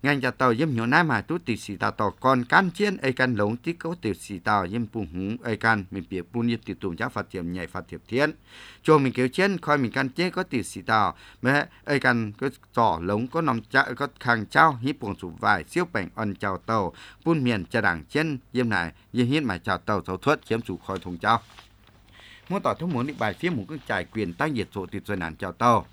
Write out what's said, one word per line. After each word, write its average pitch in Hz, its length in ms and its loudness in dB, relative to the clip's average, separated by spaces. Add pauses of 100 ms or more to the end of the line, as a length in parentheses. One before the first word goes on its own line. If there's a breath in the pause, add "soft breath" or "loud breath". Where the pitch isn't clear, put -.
Ngành 139 180 2
nhà 127 100 2
tàu 127 200 4
yếm 143 200 2
nhổ 117 160 0
nai 156 180 4
mà 123 160 2
tú 165 180 -4
tiểu 117 180 -4
sĩ 101 200 -10
tàu 104 140 0
tàu 104 200 0 (100)
con 127 240 4
can 175 260 4
chiến, 208 260 -2
ấy 131 160 -2
can 127 220 2
lống 104 220 0
tí 165 160 -6
có 170 280 -6
tiểu 101 140 -2
sĩ - 240 -10
tàu 104 240 2
yếm 107 300 -4
bùng 104 200 -4
húng, 95 300 -4
ấy 110 140 -2
can, 110 340 2
mình 95 200 -8
bịa 92 120 -6 (100)
bún 117 160 0
yếm 117 100 0
tiểu - 220 -8
tùm 87 160 -4
chắc 123 160 -4
phát 101 180 -6
thiểm 87 220 -6
nhảy 90 140 -6
phát 90 220 -10
thiệp 80 200 -12
thiên. 143 220 2 (520 loud breath)
Cho 156 160 8
mình 131 140 2
kéo 127 160 2
chiến, 185 300 0
coi 147 200 2
mình 117 140 0
can 135 160 0
chiến 175 220 -2
có 185 120 -4
tiểu 127 200 -2
sĩ - 200 -10
tàu, 107 340 2 (260 loud breath)
mẹ, 139 240 2 (180 soft breath)
ấy 143 160 0
can 117 320 2
có 135 160 -4 (260)
tỏ 101 280 4
lống, 104 240 0
có 160 140 -2
nòng 123 200 0 (100)
chạy, 135 260 2
có 139 120 -4 (120)
khang 117 260 0
trao, 147 360 4
hít 139 180 -4
buồng 101 180 -6
sụp 85 220 -12
vải, 101 240 2
siêu 175 280 -2
bảnh 95 220 -4
ẩn 104 200 -4
chào 95 240 -4
tàu, 104 340 -2 (320 loud breath)
bún 160 200 2
miền 110 220 0
trà 117 140 0
đảng 85 240 0
chiến, 147 340 -2 (140)
yếm 120 160 0
này, 87 240 0 (200 soft breath)
yếm 123 140 2
hít 147 160 2
mà 98 160 -2
chào 92 200 -2
tàu 104 220 -2
thấu 92 160 -6
thuất, 147 300 0
chiếm 113 140 -2
chủ 95 160 -8
khỏi 95 220 -8
thùng 87 200 -10
trao. 107 220 2 (1080 loud breath)
Muốn 190 140 -4
tỏ 104 120 0
thông 170 180 -4
muốn 123 140 0
định 147 120 -8
bài 107 160 -2
phía 175 160 -4
một 117 180 -4
cái 156 180 -12
trải 95 180 -2
quyền 98 280 -4
tăng 143 220 -2
nhiệt 104 200 -4
số 95 120 -6
tuyệt 98 200 -8
vời 101 100 -2
nạn 82 200 -6
chào 92 160 -8
tàu. 117 400 2